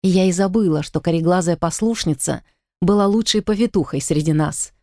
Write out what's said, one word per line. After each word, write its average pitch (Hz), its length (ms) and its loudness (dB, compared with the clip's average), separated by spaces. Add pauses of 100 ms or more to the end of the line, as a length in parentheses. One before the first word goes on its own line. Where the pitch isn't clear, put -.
Я 185 240 2
и 185 60 2
забыла, 185 500 0
что - 180 -6
кореглазая 170 560 0
послушница - 880 -4 (360)
была 202 260 2
лучшей 214 360 0
повитухой 202 580 0
среди 156 320 0
нас. 151 400 -2 (100)